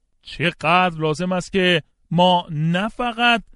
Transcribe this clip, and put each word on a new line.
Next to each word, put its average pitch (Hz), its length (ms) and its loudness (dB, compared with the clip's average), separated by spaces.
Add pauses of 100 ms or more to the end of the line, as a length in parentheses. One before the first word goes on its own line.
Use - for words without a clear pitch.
(220)
چقدر 170 760 -2
لازم 156 340 -2
است 180 200 -4
که 180 300 2 (280)
ما 175 400 2
نه 170 380 -2
فقط 233 540 0 (140)